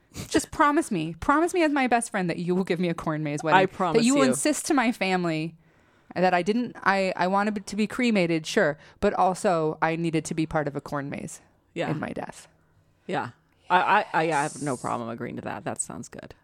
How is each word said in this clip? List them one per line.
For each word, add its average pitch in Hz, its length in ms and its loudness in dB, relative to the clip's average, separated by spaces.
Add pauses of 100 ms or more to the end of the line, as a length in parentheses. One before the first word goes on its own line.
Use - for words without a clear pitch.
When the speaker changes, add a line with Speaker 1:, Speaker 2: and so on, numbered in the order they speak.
(280)
Speaker 1:
just - 220 0
promise 294 400 2
me, 165 300 -4
promise 311 320 2
me 359 120 2
as 302 80 4
my 269 140 2
best 233 240 2
friend 180 200 -2
that - 80 -4
you 175 160 0
will 185 100 2
give 175 160 0
me 180 80 2
a 170 60 0
corn 156 280 -4
maze 147 200 -4
wedding. 160 180 4
Speaker 2:
I 190 60 4
promise 185 340 0
Speaker 1:
That 233 60 4
you 262 80 4
will 277 100 4
Speaker 2:
you. 262 60 4
Speaker 1:
insist - 360 0
to 339 80 0
my 240 160 2
family 170 640 -2 (600)
that 180 180 2
I 180 100 4
didn't, 226 320 -2 (100)
I, 190 320 2
I 175 100 0
wanted 202 400 0
to 196 100 -10
be 214 100 0
cremated, 180 600 2
sure, 151 320 2 (220)
but 202 140 2
also 175 680 2
I 160 140 2
needed 165 300 0
to 175 80 -6
be 160 120 0
part 156 200 -2
of 143 80 -4
a 147 60 -6
corn 143 300 -8
maze - 300 -12 (340)
Speaker 2:
Yeah. 170 160 -4
Speaker 1:
in 156 100 -4
my 156 80 -6
death. - 400 -12 (580)
Speaker 2:
Yeah. 127 240 -6 (380)
I, 180 100 6
I, 180 200 4 (160)
I, 165 80 2
I - 20 0 (180)
have 147 200 -6
no 147 100 -2
Speaker 1:
Yes. 123 80 -6
Speaker 2:
problem 117 300 -6
agreeing 120 260 -10
to - 60 -10
that. - 220 -10
That 117 180 -6
sounds - 260 -12
good. - 360 -16